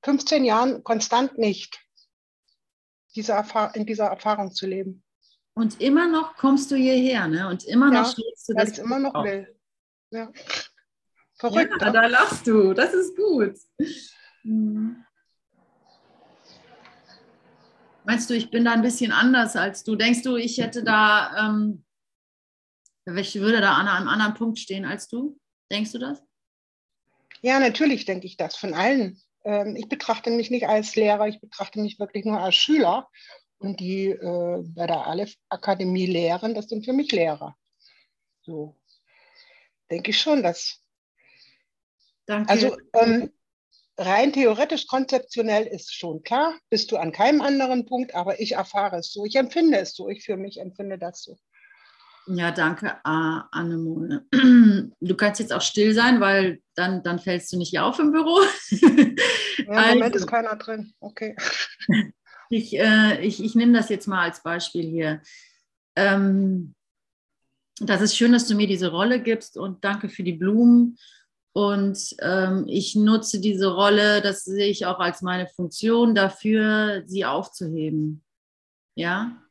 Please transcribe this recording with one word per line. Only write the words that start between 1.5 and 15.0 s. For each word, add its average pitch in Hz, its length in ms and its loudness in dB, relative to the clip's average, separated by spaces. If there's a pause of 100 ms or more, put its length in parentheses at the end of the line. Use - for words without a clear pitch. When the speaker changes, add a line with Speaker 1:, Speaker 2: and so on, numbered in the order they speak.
Speaker 1:
diese 220 160 -4
Erfa-, 214 420 -2
in 214 120 -4
dieser 214 200 -2
Erfahrung 208 460 -4
zu 190 140 -8
leben. 190 360 -8 (520)
Speaker 2:
Und 220 260 -2
immer 285 260 4
noch 320 300 -2
kommst 277 340 2
du 285 60 0
hierher, 254 500 2
ne? 170 220 -2
Und 180 160 -8
immer 262 260 4
noch 240 160 4
Speaker 1:
Ja, 254 60 -4
Speaker 2:
schlägst - 360 -12
du 220 60 -2
Speaker 1:
weil 220 100 2
Speaker 2:
das 214 60 -2
Speaker 1:
ich's - 80 -14
immer 233 180 -4
Speaker 2:
Buch 269 60 -2
Speaker 1:
noch 269 120 -4
Speaker 2:
auf. - 100 -2
Speaker 1:
will. 196 340 -8 (540)
Ja. 220 200 -12 (1080)
Verrückt, 330 400 0
Speaker 2:
Ja, - 60 0
Speaker 1:
ne? 214 60 0
Speaker 2:
da 226 140 6
lachst - 400 0
du. 202 280 6
Das 269 180 2
ist 370 240 -2
gut. 294 400 0 (840)
Mhm. 220 600 -4 (3000)